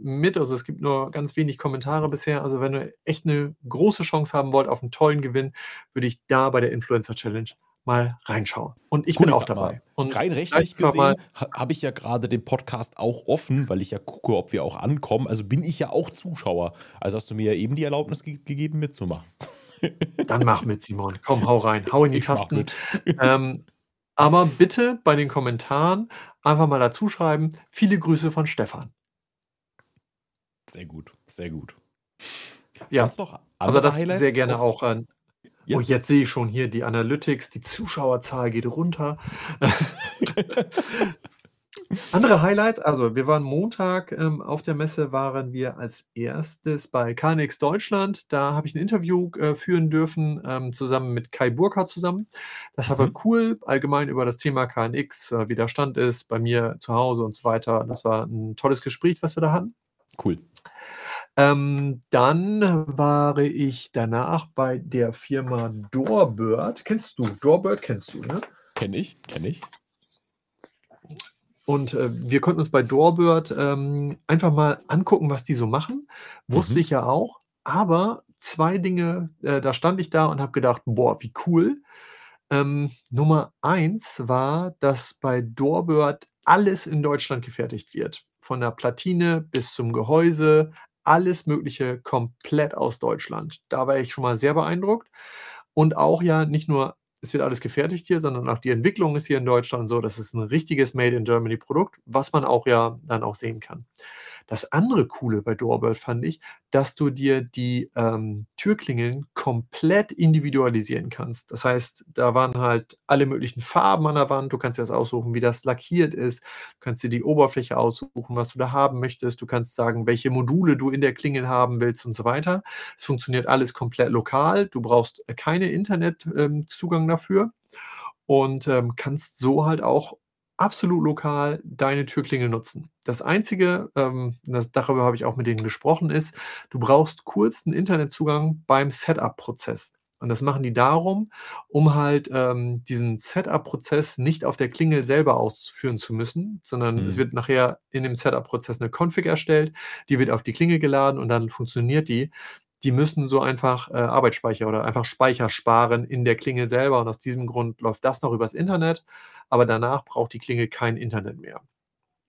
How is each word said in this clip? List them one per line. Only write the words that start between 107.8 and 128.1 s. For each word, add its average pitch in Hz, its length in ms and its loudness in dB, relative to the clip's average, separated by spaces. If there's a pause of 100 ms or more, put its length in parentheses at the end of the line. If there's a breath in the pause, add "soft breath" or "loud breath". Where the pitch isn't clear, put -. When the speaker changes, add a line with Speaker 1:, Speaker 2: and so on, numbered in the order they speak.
Speaker 1:
ähm, 110 500 -2 (100)
Türklingeln 135 800 -2
komplett 160 800 0
individualisieren 131 1000 2
kannst. - 420 -12
Das 113 120 -8
heißt, 123 480 -2
da 123 220 2
waren 127 240 2
halt 120 480 0
alle 139 200 4
möglichen 123 340 -6
Farben - 480 2
an 147 80 0
der 135 140 2
Wand. 135 220 -2
Du 127 60 -4
kannst 123 200 -4
dir 120 40 -2
das 117 80 -4
aussuchen, 117 440 -2
wie 120 60 0
das 120 240 0
lackiert 151 500 0
ist. 123 280 -4
Du - 380 -20
kannst 120 220 -6
dir 120 80 -2
die 120 140 -2
Oberfläche 135 520 2
aussuchen, 117 600 -2
was 117 140 -2
du - 80 -16
da 127 140 -2
haben 135 280 2
möchtest. 123 400 -6
Du 123 60 -12
kannst 120 300 -4
sagen, 117 300 0
welche 120 240 0
Module 135 460 2
du 131 140 0
in 135 100 -2
der 131 140 2
Klingel 131 340 -4
haben 123 320 2
willst 120 260 -2
und 117 80 -6
so 104 100 -8
weiter. 156 380 0 (360 loud breath)
Es - 60 -14
funktioniert 127 420 -2
alles 131 280 2
komplett 120 360 -2
lokal. 151 580 2
Du 127 120 -6
brauchst 120 440 2 (120)
keine 175 340 -2
Internet, 170 560 -2 (100)
ähm, 147 300 0
Zugang 165 420 -2
dafür 190 440 0 (760 loud breath)